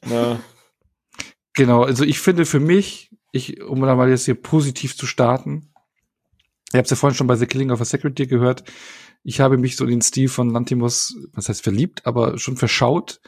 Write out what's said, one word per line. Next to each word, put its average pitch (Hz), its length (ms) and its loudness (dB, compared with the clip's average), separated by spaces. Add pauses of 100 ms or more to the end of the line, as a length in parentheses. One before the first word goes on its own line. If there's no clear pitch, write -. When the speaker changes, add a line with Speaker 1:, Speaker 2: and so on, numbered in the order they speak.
Speaker 1:
Ja. 120 300 -2 (1120)
Speaker 2:
Genau, 123 300 4
also 131 200 0
ich 147 160 0
finde 170 280 2
für 147 120 0
mich, 175 520 0 (200)
ich, - 300 -8
um 135 200 -4
da 135 140 4
mal 127 140 4
jetzt 127 160 2
hier 123 160 0
positiv 139 560 -2
zu - 80 -8
starten, 131 640 -2 (1000)
ich 123 80 2
hab's 123 100 0
ja 135 60 0
vorhin 135 200 2
schon 131 120 0
bei 123 80 4
The 117 100 0
Killing 135 240 -2
of 120 100 -2
a 120 60 -4
Sacred 135 320 -4
Deer 139 80 -2
gehört, 127 380 0 (640)
ich - 140 -4
habe 135 180 4
mich 127 200 -2
so 135 80 -2
in 120 60 0
den 120 100 0
Stil 135 260 2
von 127 220 0
Lanthimos, 120 640 -2 (160)
was - 160 -10
heißt - 160 -6
verliebt, 113 420 -2
aber 117 340 0
schon 127 180 -8
verschaut. 131 720 0